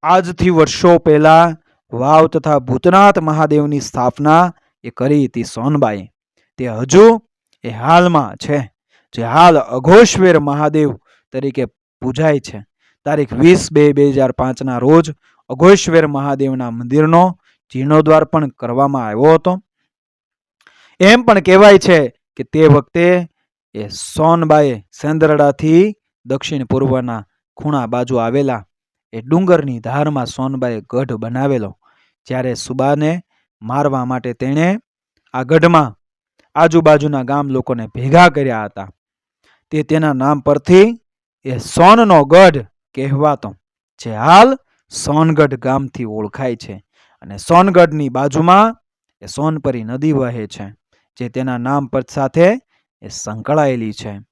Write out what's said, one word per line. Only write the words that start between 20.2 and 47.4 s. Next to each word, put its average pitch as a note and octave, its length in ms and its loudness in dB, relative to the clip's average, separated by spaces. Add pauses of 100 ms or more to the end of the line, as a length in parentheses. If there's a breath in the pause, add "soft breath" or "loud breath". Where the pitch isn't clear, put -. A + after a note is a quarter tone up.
એમ A3+ 240 4
પણ A3 160 4
કહેવાય F#3+ 380 6
છે D#3 360 2 (220)
કે - 80 -10
તે D#3 240 2
વખતે E3+ 600 2 (460)
એ G#2+ 140 -12
સોનબાએ D#3 1000 -2 (160)
સેંદરડાથી D#3 920 0 (300)
દક્ષિણ C3+ 400 -8
પૂર્વના B2+ 600 -4 (320)
ખૂણા C#3 280 -6
બાજુ B2 300 -6
આવેલા A#2+ 500 -4 (480)
એ A2+ 80 -14
ડુંગરની D3+ 580 -2
ધારમાં C#3+ 460 -6
સોનબાએ B2+ 640 -8
ગઢ B2+ 220 -6
બનાવેલો. A#2 680 -6 (480)
જ્યારે B2+ 260 -6
સુબાને C#3+ 680 -4 (400)
મારવા C3 440 -4
માટે B2 280 -8
તેણે D#3 460 -4 (540)
આ C3 100 -8
ગઢમાં D#3 520 2 (600)
આજુબાજુના D3+ 680 2
ગામ C#3+ 240 -6
લોકોને B2+ 400 -6
ભેગા C#3+ 420 2
કર્યા B2+ 360 -4
હતા. G2 240 -16 (840)
તે D3+ 120 -4
તેના D#3 300 -2
નામ C#3 260 -2
પરથી F#3 600 2 (440)
એ C3 140 -10
સોનનો F3+ 680 4
ગઢ D#3 400 4 (300)
કહેવાતો, C#3 600 -4 (480)
જે A2+ 120 -10
હાલ G3 420 4 (320)
સોનગઢ D3+ 640 -2
ગામથી C3 500 -6
ઓળખાય A2 500 -8
છે. G2+ 280 -20 (380)
અને G2 160 -18
સોનગઢની E3 720 2